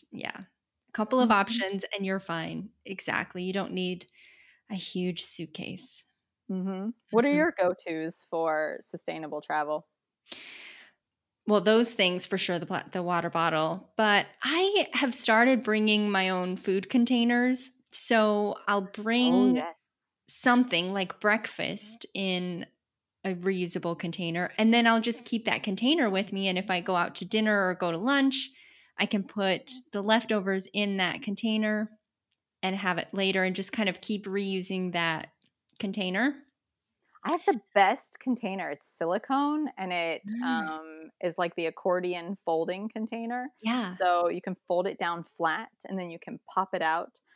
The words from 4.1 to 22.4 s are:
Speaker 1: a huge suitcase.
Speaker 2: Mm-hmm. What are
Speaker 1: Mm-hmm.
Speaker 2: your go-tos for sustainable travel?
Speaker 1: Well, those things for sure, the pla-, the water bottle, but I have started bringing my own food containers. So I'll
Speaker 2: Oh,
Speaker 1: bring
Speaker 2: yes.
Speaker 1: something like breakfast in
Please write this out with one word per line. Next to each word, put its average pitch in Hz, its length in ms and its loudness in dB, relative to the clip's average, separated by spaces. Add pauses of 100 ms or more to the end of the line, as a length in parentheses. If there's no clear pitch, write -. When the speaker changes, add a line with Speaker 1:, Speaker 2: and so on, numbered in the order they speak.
Speaker 1:
a 214 40 -8
huge 180 500 -4
suitcase. - 800 -8 (460)
Speaker 2:
Mm-hmm. 190 400 -4 (200)
What 226 140 6
are 285 40 4
Speaker 1:
Mm-hmm. 285 80 4
Speaker 2:
your 311 220 2
go-tos 170 720 -2
for 156 520 -2
sustainable 156 580 -8
travel? 151 460 -2 (1600)
Speaker 1:
Well, 208 140 6
those 220 320 4
things 180 320 2
for 190 140 -2
sure, 180 200 0
the 165 80 -4
pla-, 180 260 -4
the 185 100 -4
water 170 260 0
bottle, 165 680 0
but 208 300 6 (160)
I 359 520 2
have 247 200 2
started 240 480 6
bringing 214 480 2
my 190 200 2
own 180 260 0
food 190 320 0
containers. 240 840 2 (220)
So 214 640 2 (100)
I'll 202 220 0
Speaker 2:
Oh, 208 140 -12
Speaker 1:
bring 247 540 4
Speaker 2:
yes. - 340 -8 (360)
Speaker 1:
something 240 680 2
like 190 260 -4
breakfast 208 960 -2
in 180 500 -4 (600)